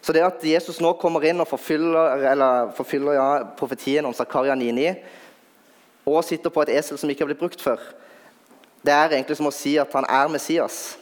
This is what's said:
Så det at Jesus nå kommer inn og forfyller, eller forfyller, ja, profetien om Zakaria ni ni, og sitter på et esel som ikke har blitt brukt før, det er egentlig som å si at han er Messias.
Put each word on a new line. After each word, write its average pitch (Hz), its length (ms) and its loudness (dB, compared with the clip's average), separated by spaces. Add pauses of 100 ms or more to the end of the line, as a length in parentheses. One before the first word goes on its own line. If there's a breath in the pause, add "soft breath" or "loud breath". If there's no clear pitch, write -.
Så 160 120 -2
det 160 120 6
at 180 180 -2
Jesus 165 380 0
nå 165 160 2
kommer 165 320 0
inn 175 140 0
og - 40 -2
forfyller, 156 840 0
eller 127 420 2
forfyller, 143 400 -2
ja, 135 300 2 (140)
profetien 139 480 -2
om 123 120 -4
Zakaria 131 400 0
ni 120 160 -2
ni, 139 140 0 (1200 loud breath)
og 160 160 2
sitter 165 240 -4
på 156 140 0
et 135 160 0
esel 147 180 -8
som 147 120 -4
ikke 143 120 -4
har 143 80 -2
blitt 143 140 -4
brukt 175 180 -8
før, 123 160 -2 (1040 loud breath)
det 143 140 2
er 156 180 4
egentlig 135 240 -2
som 151 80 -2
å 139 80 0
si 143 240 -2
at 139 160 0
han 135 160 0
er 139 240 2
Messias. 147 460 -2 (220)